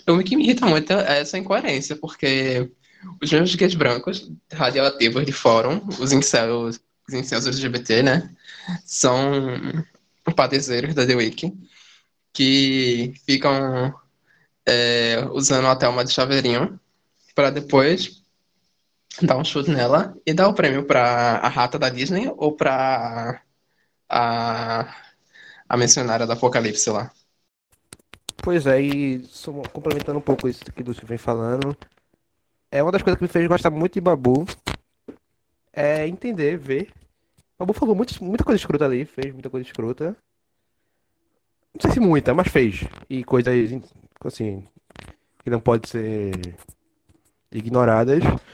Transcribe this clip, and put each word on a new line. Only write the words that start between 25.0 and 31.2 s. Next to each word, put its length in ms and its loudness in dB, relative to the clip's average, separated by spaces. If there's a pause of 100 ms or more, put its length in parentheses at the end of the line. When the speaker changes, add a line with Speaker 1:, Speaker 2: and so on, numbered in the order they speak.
Speaker 1:
a 80 0
missionária 500 2
do 60 -4
Apocalipse 580 0
lá. 200 -4 (1300)
Speaker 2:
Pois 280 -2
é, 140 4
e 460 -2
só 260 -16 (200)
complementando 460 -6
um 40 -6
pouco 260 -2
isso 160 -8
que 180 -14
o 40 -12
Lúcio 200 -10
vem 120 -8
falando, 580 -4 (920)